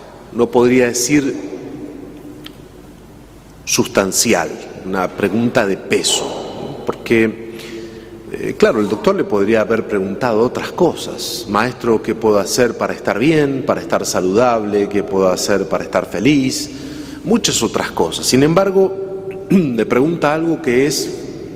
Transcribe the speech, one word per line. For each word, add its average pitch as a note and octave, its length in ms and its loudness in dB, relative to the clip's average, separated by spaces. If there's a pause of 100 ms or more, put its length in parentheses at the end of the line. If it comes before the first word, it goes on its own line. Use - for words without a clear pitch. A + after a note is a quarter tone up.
(340)
no A#2 160 2
podría B2 380 6
decir C#3 480 0 (2250)
sustancial, F#2+ 840 2 (360)
una F#2 220 -2
pregunta A2 580 0
de G2 120 0
peso, - 1080 -4
porque, A2+ 680 0 (800)
eh, - 260 -6
claro, A2+ 240 -2
el G2+ 80 -2
doctor A2 260 0
le E3 80 -2
podría G#2+ 380 2
haber G#2+ 260 -2
preguntado G#2 560 0
otras - 280 -2
cosas. - 800 -4
"Maestro, A2+ 520 0
¿qué A2 120 -2
puedo G#2+ 260 2
hacer A2+ 380 0
para F#2+ 160 -2
estar - 240 -2
bien, C#3 480 2
para - 140 2
estar G2 260 -2
saludable? G#2 840 2
¿Qué G2 140 0
puedo F#2+ 260 2
hacer F#2+ 400 0
para F2 140 0
estar F2 220 0
feliz?". C3 640 2 (540)
Muchas - 400 2
otras - 280 -2
cosas. - 340 -2
Sin B2+ 180 6
embargo, F#3+ 840 2
<clears throat> - 200 -10
le C3+ 360 4
pregunta D3 480 2
algo D#3+ 280 0
que B2+ 260 2
es, - 280 -4 (400)